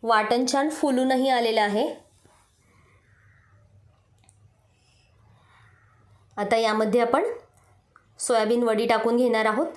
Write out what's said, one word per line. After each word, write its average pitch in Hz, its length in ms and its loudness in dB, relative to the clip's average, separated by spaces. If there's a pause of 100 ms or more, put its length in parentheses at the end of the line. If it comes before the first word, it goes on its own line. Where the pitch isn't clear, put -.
वाटण 226 480 0
छान 277 180 0
फुलूनही 262 600 0
आलेलं 233 320 2
आहे. 208 260 0 (4000)
आता 208 200 0
यामध्ये 220 440 2
आपण 240 220 0 (960)
सोयाबीन 233 440 0
वडी 226 240 0
टाकून 233 300 0
घेणार 226 280 2
आहोत. 220 320 0